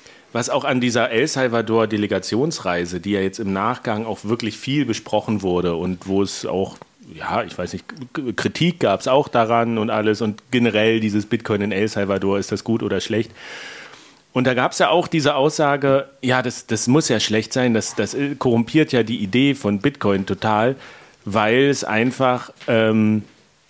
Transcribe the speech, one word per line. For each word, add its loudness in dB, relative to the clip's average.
was -2
auch 0
an 0
dieser 2
El 2
Salvador-Delegationsreise, 0
die -4
ja 0
jetzt -4
im -4
Nachgang -2
auch -8
wirklich -4
viel -2
besprochen -2
wurde 0
und -6
wo 0
es -4
auch, -4
ja, -4
ich -12
weiß -6
nicht, -12
K-, -6
Kritik 0
gab's 2
auch 4
daran 2
und 0
alles 0
und -2
generell 4
dieses 0
Bitcoin -2
in -2
El 0
Salvador, 0
ist -4
das -4
gut 0
oder -2
schlecht? -2
Und 0
da 2
gab's 0
ja 4
auch 2
diese 2
Aussage, 2
ja, 2
das, -8
das -2
muss 4
ja 2
schlecht 0
sein, 2
das, -2
das -2
korrumpiert 2
ja 4
die -2
Idee 2
von 0
Bitcoin 0
total, 2
weil 2
es 0
einfach, 0
ähm, 4